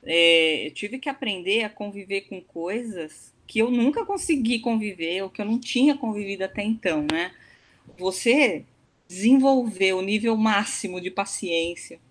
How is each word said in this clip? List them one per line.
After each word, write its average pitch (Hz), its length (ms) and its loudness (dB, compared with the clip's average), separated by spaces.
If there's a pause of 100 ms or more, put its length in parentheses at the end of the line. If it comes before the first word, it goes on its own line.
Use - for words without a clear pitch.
É, 160 640 4
eu 156 60 -8
tive 208 260 -8
que 277 120 -6
aprender 208 540 -2
a 214 40 -4
conviver 196 540 -8
com 190 180 -12
coisas 180 920 -8 (160)
que - 120 -4
eu 220 100 2
nunca 247 380 2
consegui 262 540 0
conviver, 196 640 -2
ou 190 60 -6
que - 140 -10
eu - 20 -4
não 220 140 0
tinha 269 380 2
convivido 202 460 -4
até 190 200 -4
então, 196 480 0
né? 170 220 -2 (680)
Você 202 640 2 (500)
desenvolver 233 800 4
o 185 80 -2
nível 214 340 0
máximo 208 640 0
de 175 100 -8
paciência. 170 880 -4 (120)